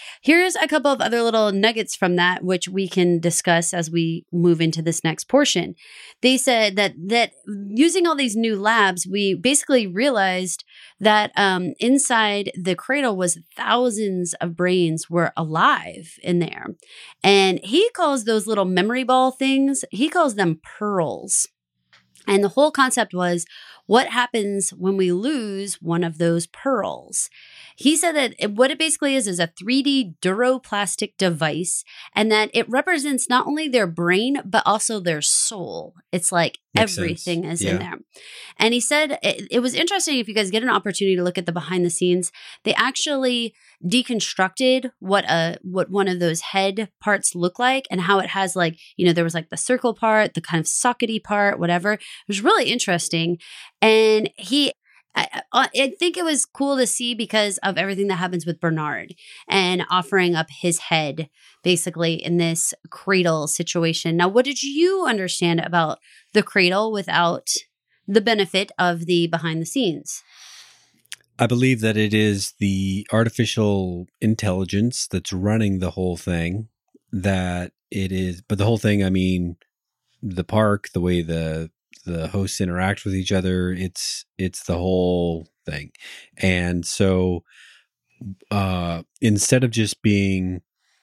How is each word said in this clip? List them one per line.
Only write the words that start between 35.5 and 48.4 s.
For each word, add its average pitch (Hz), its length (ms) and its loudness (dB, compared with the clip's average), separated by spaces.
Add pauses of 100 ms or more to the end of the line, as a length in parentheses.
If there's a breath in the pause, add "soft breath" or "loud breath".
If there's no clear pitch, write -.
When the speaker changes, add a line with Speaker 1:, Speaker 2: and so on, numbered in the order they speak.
Speaker 1:
It's 175 180 -2
like 170 280 0 (160)
Speaker 2:
Makes 214 180 2
sense. 175 60 -6
Speaker 1:
everything 170 460 -4
is 165 180 -6
in 190 60 -4
Speaker 2:
Yeah. 185 100 -2
Speaker 1:
there. 175 200 -10 (600 loud breath)
And 226 160 2
he 247 60 0
said, 294 440 0
it, - 260 -4
it 240 100 0
was 240 140 -2
interesting 339 460 -2
if 208 80 -6
you 214 60 -8
guys 202 180 -2
get 220 100 0
an 254 80 0
opportunity 196 460 0
to 180 80 0
look 180 140 -2
at 175 80 -6
the 170 60 -2
behind 175 320 -2
the 175 60 0
scenes, 180 400 0 (320 loud breath)
they - 120 0
actually 254 800 -2 (300 soft breath)
deconstructed 247 1160 0
what 190 240 0
a, 165 380 0
what 185 280 -4
one 196 160 0
of 180 140 -2
those 165 220 0
head 196 480 -2 (100)
parts 202 340 0
look 175 240 -2
like 262 320 0
and 185 120 -2
how 196 180 4
it 170 80 -4
has, 190 260 -2